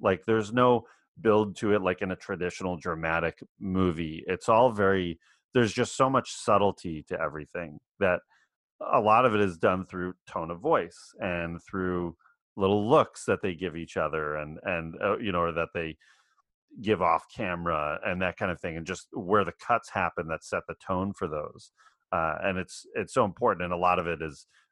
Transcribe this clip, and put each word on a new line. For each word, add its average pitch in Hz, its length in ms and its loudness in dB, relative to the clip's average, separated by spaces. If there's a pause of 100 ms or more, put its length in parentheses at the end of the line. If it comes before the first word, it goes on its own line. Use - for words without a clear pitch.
Like, 95 260 0
there's 110 260 0
no 123 340 4 (340)
build 107 360 4
to 104 180 2
it 101 80 2
like 90 200 0
in 95 100 -4
a 90 40 -4
traditional 90 600 -6
dramatic 82 680 -2 (160)
movie. 87 680 0
It's 92 200 -2
all 120 220 6
very, 95 480 0 (360)
there's 117 180 4
just 120 240 -2
so 135 120 4
much 131 240 0
subtlety 95 760 0
to 85 120 -6
everything 76 600 -8 (180)
that 92 220 2 (600)
a - 200 2
lot 110 260 6
of 110 80 4
it 104 60 2
is 92 180 0
done 92 280 2
through 90 280 -6 (120)
tone 82 240 -6
of 85 100 -10
voice 117 600 -2
and 87 440 -4
through 90 520 -2 (400)
little 104 320 2
looks - 380 2
that 101 160 0
they 92 120 -4
give 80 220 -6
each 82 200 -10
other 76 400 -2
and, 76 280 -8
and, 82 380 -4
uh, 104 160 0
you 104 140 -4
know, 87 100 0
or 85 100 0
that 82 220 -4
they 80 220 -6 (840)
give 98 200 2
off 82 320 2
camera 85 720 -2
and 92 180 -2
that 87 160 -2
kind 95 140 -2
of 80 80 -8
thing, 82 160 -6
and 80 100 -8
just 87 260 -10
where 98 320 2
the 82 80 -4
cuts - 380 -2
happen 87 380 -2
that 80 160 -6
set 90 240 -6
the 82 80 -10 (100)
tone 95 280 -2
for 92 140 -6
those. - 440 -10 (400)
Uh, 80 300 0
and 95 160 -2
it's, - 360 -10
it's 101 200 -6
so 127 100 4
important, 98 400 0
and 90 100 -4
a - 40 -2
lot 90 200 4
of 85 80 -2
it 82 160 -4
is, 76 240 -10 (260)